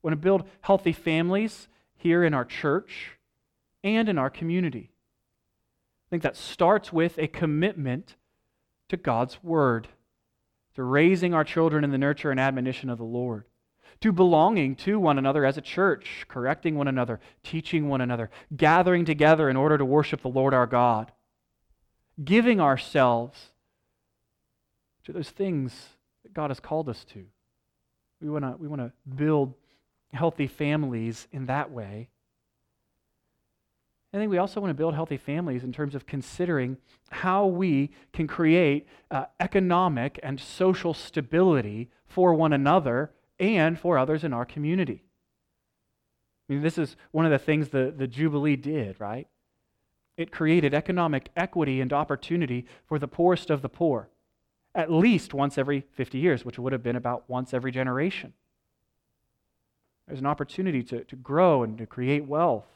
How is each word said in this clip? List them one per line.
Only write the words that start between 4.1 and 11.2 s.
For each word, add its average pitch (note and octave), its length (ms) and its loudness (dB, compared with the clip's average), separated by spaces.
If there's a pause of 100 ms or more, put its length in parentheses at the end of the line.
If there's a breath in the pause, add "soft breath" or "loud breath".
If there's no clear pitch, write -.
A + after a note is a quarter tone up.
our C3 120 0
community. E3 600 -4 (1120)
I - 40 -12
think E3+ 120 -4
that C#3 140 -2
starts - 560 0
with E3+ 260 0
a D#3 100 -2
commitment D3+ 880 -2 (720)
to G3 80 -4
God's B2+ 480 -2
word, C#3 440 0 (840)
to C3 80 -8
raising E3+ 520 2